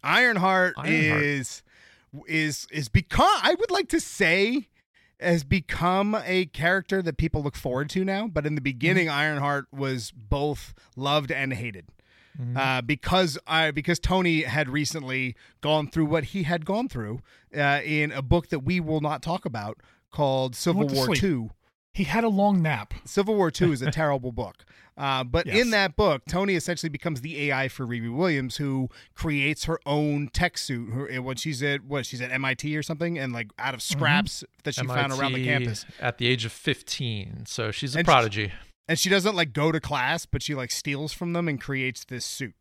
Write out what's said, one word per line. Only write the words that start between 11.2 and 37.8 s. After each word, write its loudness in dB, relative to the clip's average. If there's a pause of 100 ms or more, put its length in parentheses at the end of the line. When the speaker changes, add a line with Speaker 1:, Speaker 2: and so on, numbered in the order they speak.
Speaker 1:
and -2
hated. -10 (520)
Speaker 2:
Mm-hmm. -4
Speaker 1:
Uh, 2
because 2
I, 2
because 0
Tony 2
had 0
recently -4 (260)
gone 2
through 2
what 2
he -4
had 0
gone -2
through, -6 (340)
uh, 2
in 0
a -4
book 2
that 0
we 0
will 0
not -2
talk -4
about -8 (340)
called 0
Civil 2
Speaker 3:
Went 2
to 0
Speaker 1:
War 2
Speaker 3:
sleep. 2
Speaker 1:
Two. 2 (440)
Speaker 3:
He 0
had 0
a 4
long 4
nap. -2 (100)
Speaker 1:
Civil 2
War 4
Two 2
is -2
a 0
Speaker 3:
<laughs> -
Speaker 1:
terrible 0
book. -10 (320)
Uh, -2
but 0
Speaker 3:
Yes. 2
Speaker 1:
in 4
that 2
book, 4
Tony 0
essentially -2
becomes -4
the -4
A 0
I -2
for -6
Riri -4
Williams, 0
who -2 (240)
creates -2
her -2
own 0
tech 0
suit. -6
Her, -6
when -6
she's -6
at, -2
what, -4
she's -10
at -6
M -2
I 0
T -4
or -2
something, -4
and, -4
like, -8
out -4
of -12
Speaker 3:
Mm-hmm. -4
Speaker 1:
scraps 2 (200)
that -4
she -2
found 0
around 0
the -2
Speaker 2:
M 2
I 0
T -2
Speaker 1:
campus. -6 (140)
Speaker 2:
at -2
the -2
age 2
of -6
fifteen. -6
So -4
she's -6